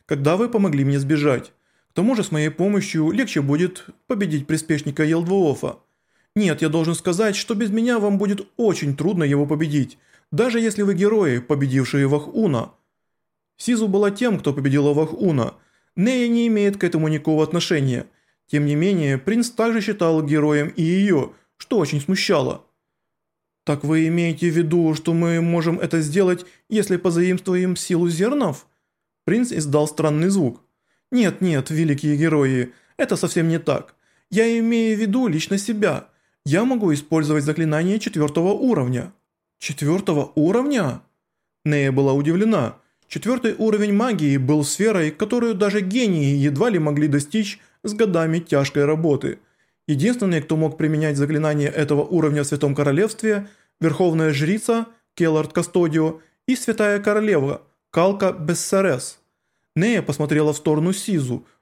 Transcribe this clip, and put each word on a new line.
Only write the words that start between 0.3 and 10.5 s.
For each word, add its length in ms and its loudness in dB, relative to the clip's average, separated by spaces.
вы 120 0
помогли 360 0
мне 160 0
сбежать. 520 0
К 20 -20
тому 220 2
же 80 0
с 80 -6
моей 200 0
помощью 600 0
легче 320 -2
будет 440 -2
победить 400 -2
приспешника 560 -2
Елдвоофа. 760 0
Нет, 260 2
я 60 2
должен 260 0
сказать, 400 0
что 220 -4
без 140 -2
меня 280 0
вам 180 0
будет 300 -2
очень 400 0
трудно 280 0
его 200 2
победить, 540 -2
даже 300 0